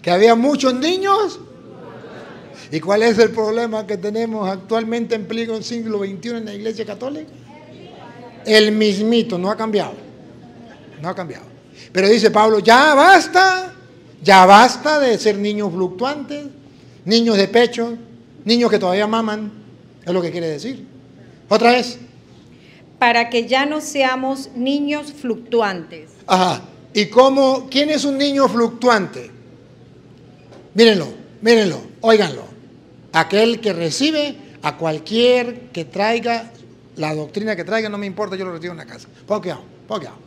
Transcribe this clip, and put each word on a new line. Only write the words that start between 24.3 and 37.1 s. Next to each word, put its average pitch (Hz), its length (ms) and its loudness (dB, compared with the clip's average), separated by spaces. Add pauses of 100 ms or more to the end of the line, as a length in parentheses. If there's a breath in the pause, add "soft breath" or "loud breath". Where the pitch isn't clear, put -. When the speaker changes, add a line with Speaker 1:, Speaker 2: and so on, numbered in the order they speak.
Speaker 2:
niños 285 580 -4
fluctuantes. 196 960 -6 (160)
Speaker 1:
Ajá. 180 380 0 (300)
¿Y 208 140 0
cómo? 262 640 4
¿Quién 294 220 0
es 285 140 -2
un 277 120 -2
niño 277 300 0
fluctuante? 226 840 -2 (1400)
Mírenlo, 208 340 4 (340)
mírenlo, 208 400 2 (200)
óiganlo. 202 420 2 (680)
Aquel 214 460 0
que 208 140 -4
recibe 277 600 -4 (280 loud breath)
a 147 140 -4
cualquier 233 960 -2
que 165 140 -10
traiga 226 680 -4 (440)
la 156 180 -6